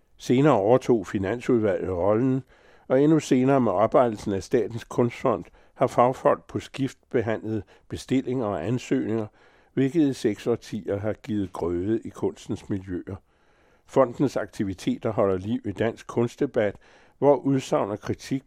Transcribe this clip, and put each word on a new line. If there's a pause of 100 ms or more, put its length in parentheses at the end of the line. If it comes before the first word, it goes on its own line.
(160)
Senere
overtog
Finansudvalget
rollen, (460)
og
endnu
senere
med
oprettelsen
af
Statens
Kunstfond (300)
har
fagfolk
på
skift (120)
behandlet (260)
bestillinger
og
ansøgninger, (480)
hvilket
i
seks
årtier
har
givet
grøde
i
kunstens
miljøer. (680)
Fondens
aktiviteter
holder
liv
i
dansk
kunstdebat, (420)
hvor
udsagn
og
kritik